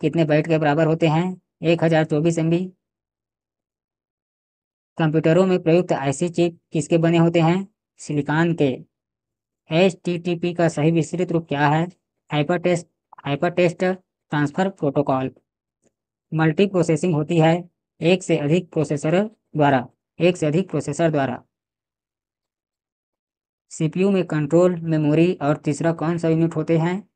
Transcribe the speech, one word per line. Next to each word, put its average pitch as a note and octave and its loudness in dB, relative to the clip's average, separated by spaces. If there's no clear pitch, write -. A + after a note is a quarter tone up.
कितने D#3+ 0
बाइट D3+ 2
के E3 2
बराबर D#3 0
होते D#3+ 0
हैं? F3 -2
एक E3 0
हजार D#3+ 2
चौबीस D#3+ 0
एमबी। E3+ -2
कंप्यूटरों D#3+ 2
में F3+ 0
प्रयुक्त F3 2
आईसी C#3 -2
चिप E3+ -2
किसके E3 0
बने E3 2
होते E3+ 4
हैं? F3+ 2
सिलिकॉन D3+ -2
के। D3 -2
एचटीटीपी F3 -2
का E3+ 0
सही D#3+ 0
विस्तृत E3+ -2
रूप E3 -4
क्या D3 0
है? D#3+ 0
हाइपरटेक्स्ट, E3+ -2
हाइपरटेक्स्ट E3+ 0
ट्रांसफर F#3 -4
प्रोटोकॉल। C#3 -2
मल्टी D#3+ 2
प्रोसेसिंग F3 0
होती D#3 -2
है E3 2
एक F3+ 0
से D#3+ 0
अधिक D#3+ -2
प्रोसेसर D#3 -2
द्वारा, C#3+ -2
एक F3 2
से D#3+ -4
अधिक D#3 -2
प्रोसेसर D#3 -2
द्वारा। C3+ -2
सीपीयू F3 -2
में F#3 0
कंट्रोल, E3 2
मेमोरी D#3+ 2
और D3 -2
तीसरा D#3 -2
कौन E3 -4
सा E3 -2
यूनिट E3 0
होते E3 0
हैं? F3 -2